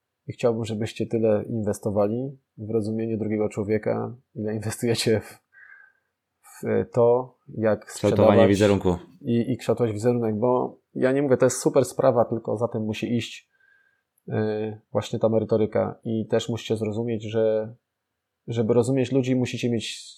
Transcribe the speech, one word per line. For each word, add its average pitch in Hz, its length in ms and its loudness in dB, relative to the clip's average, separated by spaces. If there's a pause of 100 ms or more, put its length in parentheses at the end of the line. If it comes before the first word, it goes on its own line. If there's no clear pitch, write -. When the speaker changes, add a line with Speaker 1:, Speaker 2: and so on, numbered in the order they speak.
(280)
Speaker 1:
I 123 60 -10
chciałbym, 117 320 0
żebyście 110 400 -6
tyle 110 440 0
inwestowali 110 880 -2 (200)
w 107 120 -10
rozumienie 110 480 -2
drugiego 107 320 -2
człowieka, 110 680 -4 (200)
ile 107 200 -6
inwestujecie 110 640 0
w, - 200 -12 (1000)
w 107 520 -4
to, 123 440 4 (200)
jak 107 280 0
Speaker 2:
Kształtowanie 104 420 2
Speaker 1:
sprzedawać 104 220 8
Speaker 2:
wizerunku. 98 460 4 (260)
Speaker 1:
i, 117 300 0
i 117 60 -2
kształtować 113 360 0
wizerunek, 113 420 0
bo 123 440 0 (140)
ja 131 180 0
nie 139 100 2
mówię, 131 160 2
to 131 80 4
jest 123 120 0
super 147 280 2
sprawa, 120 400 2
tylko 113 320 -4
za 117 100 -2
tym 113 160 -4
musi 110 340 -2
iść, - 320 -8 (800)
e, 107 500 -4 (120)
właśnie 113 280 -4
ta 113 100 2
merytoryka. 107 760 0
I 110 240 -4
też 113 220 0
musicie 113 260 -4
zrozumieć, 110 480 -4
że 110 520 0 (720)
żeby 117 260 0
rozumieć 123 380 2
ludzi, 131 240 2
musicie 123 340 -2
mieć - 340 -4 (140)